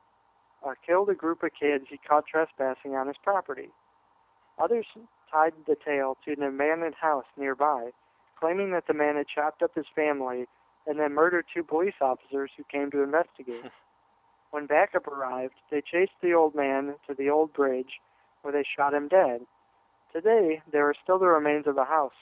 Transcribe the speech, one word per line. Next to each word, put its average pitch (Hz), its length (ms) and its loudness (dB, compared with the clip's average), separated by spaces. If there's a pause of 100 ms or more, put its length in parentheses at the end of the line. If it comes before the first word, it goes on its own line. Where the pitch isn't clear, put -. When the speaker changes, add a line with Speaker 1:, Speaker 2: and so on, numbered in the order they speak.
(640)
Speaker 1:
uh, 135 120 -8 (100)
killed 190 240 2
a 190 60 0
group 165 260 -4
of 165 80 -2 (100)
kids 143 300 0
he 143 80 -16
caught 151 300 2
trespassing 139 680 -2
on 135 120 -2
his 143 160 -6
property. 147 460 -4 (920)
Others 220 240 0 (460)
tied 160 220 2 (120)
the 156 100 2
tale 135 400 -2 (100)
to 151 80 -6
an 143 100 -4
abandoned 151 580 -2
house 151 240 0 (100)
nearby, 135 540 0 (500)
claiming 185 340 -2
that 170 120 -2
the 160 80 0
man 147 220 0
had 143 120 -2
chopped 151 360 -4
up 165 100 0
his 156 220 -6
family 135 500 -2 (400)
and 151 140 -4
then 143 160 -2
murdered 170 360 2
two 170 120 -6
police 175 380 -2
officers 139 540 -4
who 147 160 -16
came 143 200 -4
to 143 100 0
investigate. 139 640 -4
Speaker 2:
<laughs> 127 60 -18 (800)
Speaker 1:
When 147 160 -8
backup 165 400 2
arrived, 131 480 -8 (160)
they 147 100 -2
chased 180 300 0 (100)
the 175 140 2
old 156 180 4
man 139 400 -2 (140)
to 143 80 -8
the 139 160 -2
old 151 220 0
bridge, 131 460 -2 (440)
where 143 100 -6
they 143 100 0
shot 143 300 -2
him 147 140 -2
dead. 147 340 4 (720)
Today, 170 480 2 (100)
there 147 160 2
are 147 140 2
still 185 160 2
the 185 80 2
remains 151 400 4
of 143 80 0
the 135 120 0
house 147 260 0 (100)